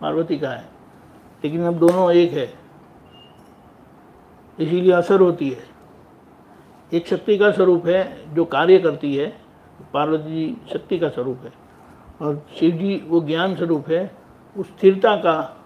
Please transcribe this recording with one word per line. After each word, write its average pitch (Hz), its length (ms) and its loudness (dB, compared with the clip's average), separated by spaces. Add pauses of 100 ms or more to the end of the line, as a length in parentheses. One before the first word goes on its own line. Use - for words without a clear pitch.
पार्वती 156 380 -4
का 139 120 -6
है, 117 180 -14 (760)
लेकिन 165 200 -4
अब 175 100 -2
दोनों 175 380 2
एक 175 200 4
है, 139 220 -6 (2000)
इसीलिए 180 320 2
असर 180 280 4
होती 160 300 2
है। - 280 -14 (1120)
एक 170 140 -2
शक्ति 190 320 0
का 208 120 6
स्वरूप 180 360 2
है 180 480 -2
जो 165 100 2
कार्य 165 340 4
करती 147 380 -2
है, 156 200 -4 (560)
पार्वती 156 380 -2
जी 156 260 -6 (160)
शक्ति - 260 -6
का 165 100 -2
स्वरूप 127 360 -8
है, - 80 -20 (680)
और 147 240 -6 (140)
शिव 165 100 4
जी 185 380 -4
वो 170 120 2
ज्ञान 165 360 -4
स्वरूप 165 320 -4
है, 180 260 -4 (420)
उस 190 120 -8
स्थिरता 190 480 2
का, 160 260 0 (240)